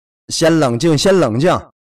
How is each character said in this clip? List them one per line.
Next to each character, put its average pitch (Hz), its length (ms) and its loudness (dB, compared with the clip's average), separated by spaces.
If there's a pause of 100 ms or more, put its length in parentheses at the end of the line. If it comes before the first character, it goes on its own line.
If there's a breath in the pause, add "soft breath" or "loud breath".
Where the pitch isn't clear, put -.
(300)
：“先 160 280 0
冷 123 220 0
静， 160 180 0
先 190 160 0
冷 135 240 0
静！ 165 140 0 (300)